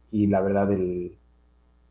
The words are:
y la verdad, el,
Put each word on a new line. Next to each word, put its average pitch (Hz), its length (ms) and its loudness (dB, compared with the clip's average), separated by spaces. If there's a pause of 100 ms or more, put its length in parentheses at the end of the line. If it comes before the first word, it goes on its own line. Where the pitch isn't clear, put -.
(120)
y 104 160 2
la 98 140 2
verdad, 98 300 0
el, 90 460 -4 (720)